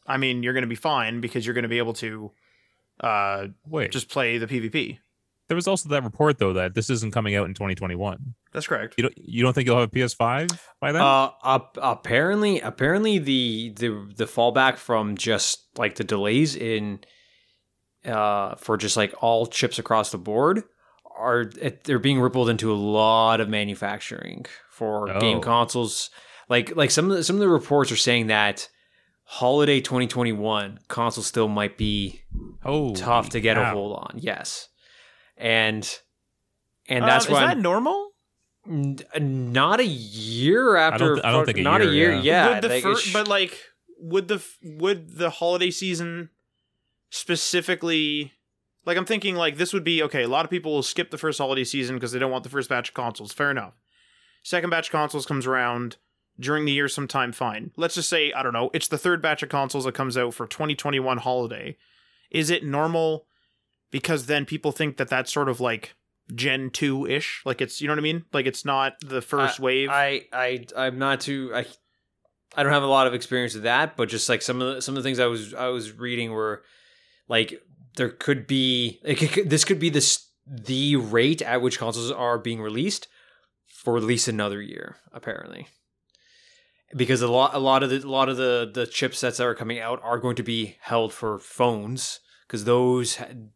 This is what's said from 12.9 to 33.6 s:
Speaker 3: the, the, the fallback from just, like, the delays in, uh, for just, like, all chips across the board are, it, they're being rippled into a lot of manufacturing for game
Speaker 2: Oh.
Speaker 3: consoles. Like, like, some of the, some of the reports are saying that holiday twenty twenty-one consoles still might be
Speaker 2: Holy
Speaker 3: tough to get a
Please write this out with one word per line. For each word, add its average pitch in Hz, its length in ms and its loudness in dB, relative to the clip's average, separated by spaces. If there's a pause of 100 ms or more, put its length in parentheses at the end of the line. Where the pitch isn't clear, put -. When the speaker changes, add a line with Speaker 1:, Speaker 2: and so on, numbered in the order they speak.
Speaker 3:
the, 120 580 -2
the, 104 400 -4
the 110 100 0
fallback 117 500 4
from 107 400 -2
just, - 500 -2 (100)
like, 107 200 -2
the 107 80 -4
delays 110 500 2
in, 104 460 -4 (1040)
uh, 104 500 0
for - 220 -2
just, 104 200 -2
like, 104 240 2
all 117 240 4
chips - 360 -2
across 110 320 0
the 104 60 -8
board 131 440 0 (560)
are, 120 320 0 (100)
it, - 220 -6
they're 139 160 2
being 131 220 2
rippled 123 280 2
into 113 240 0
a - 60 2
lot 110 600 4
of 104 80 -2
manufacturing 101 1000 -6 (240)
for 107 360 -4 (120)
game 110 200 2
Speaker 2:
Oh. - 20 -2
Speaker 3:
consoles. 117 720 0 (380)
Like, 123 280 2
like, 143 160 4
some 175 180 4
of 196 60 2
the, 170 80 -2
some 175 100 2
of 202 60 2
the 202 80 6
reports 143 420 4
are 113 60 0
saying 120 320 2
that 107 400 2 (560)
holiday 139 560 4
twenty 127 260 0
twenty-one 107 800 -2
consoles 117 400 -2
still 110 220 2
might 104 280 0
be 104 440 -2 (420)
Speaker 2:
Holy 139 320 -2
Speaker 3:
tough 117 360 2
to 117 100 -2
get 110 180 4
a 107 40 2